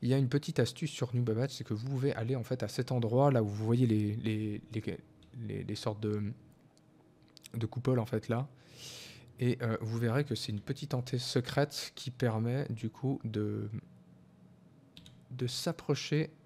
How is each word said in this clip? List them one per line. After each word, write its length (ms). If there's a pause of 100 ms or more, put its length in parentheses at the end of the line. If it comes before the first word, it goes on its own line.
il 80
y 60
a 20
une 120
petite 320
astuce 320
sur 200
New 120
Babbage, 260
c'est 140
que 100
vous 140
pouvez 260
aller, 220
en 80
fait, 180
à 60
cet 240
endroit, 400
là 100
où 60
vous 160
voyez 240
les, 260
les, 480 (100)
les, 260 (420)
les, 240
les 100
sortes 240
de, 340 (1200)
de 120
coupoles, 320
en 80
fait, 220
là. 180 (920)
Et, 200
euh, 200
vous 180
verrez 240
que 140
c'est 160
une 80
petite 340
entrée 240
secrète 800
qui 160
permet, 580
du 200
coup, 340
de, 440 (1600)
de 160
s'approcher 800 (160)